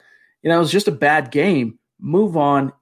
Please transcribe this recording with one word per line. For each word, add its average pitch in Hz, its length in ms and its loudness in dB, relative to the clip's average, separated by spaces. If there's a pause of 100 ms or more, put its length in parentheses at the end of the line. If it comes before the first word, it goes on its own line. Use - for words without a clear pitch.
(440)
you 160 60 -2
know, 170 80 2
it - 20 2
was 156 120 0
just 202 180 0
a - 20 0
bad 147 400 0
game. 143 480 -2 (180)
Move 175 380 -2
on, 143 460 0